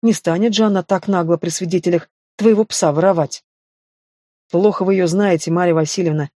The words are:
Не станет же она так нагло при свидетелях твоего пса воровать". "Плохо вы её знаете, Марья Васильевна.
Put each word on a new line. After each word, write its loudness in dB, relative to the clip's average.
Не 4
станет 0
же 2
она 0
так -2
нагло 0
при -4
свидетелях -2
твоего 4
пса 0
воровать". 0
"Плохо 0
вы 0
её 0
знаете, 0
Марья 0
Васильевна. -2